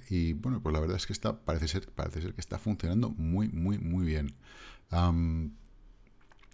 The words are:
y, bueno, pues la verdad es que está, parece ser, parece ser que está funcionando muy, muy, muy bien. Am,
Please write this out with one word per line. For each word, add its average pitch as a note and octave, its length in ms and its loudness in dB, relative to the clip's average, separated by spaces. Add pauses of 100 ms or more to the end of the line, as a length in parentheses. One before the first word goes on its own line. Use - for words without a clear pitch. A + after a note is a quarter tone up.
(100)
y, E2+ 240 4
bueno, B2 280 -2
pues D#2 120 2
la D#2 40 4
verdad E2 200 2
es - 80 -4
que - 60 -4
está, A2 320 -2
parece D#2+ 240 0
ser, E2 220 -4
parece - 300 -4
ser - 140 -6
que - 60 -8
está - 180 -6
funcionando G#2 520 0
muy, F2+ 380 0
muy, F#2 300 0
muy F2 260 0
bien. D2+ 300 0 (560)
Am, E2+ 640 2 (1000)